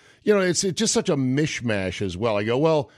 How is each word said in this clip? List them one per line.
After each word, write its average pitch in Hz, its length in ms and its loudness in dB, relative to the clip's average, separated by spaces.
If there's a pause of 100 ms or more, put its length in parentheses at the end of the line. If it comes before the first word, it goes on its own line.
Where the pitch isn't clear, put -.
(240)
You 208 100 4
know, 202 80 2
it's, 180 220 0
it's 185 160 -2
just 220 140 0
such 220 160 0
a 160 80 2
mishmash 120 840 -2
as 90 160 -4
well. 107 200 0
I 104 60 0
go, 113 140 0
"Well, 151 400 2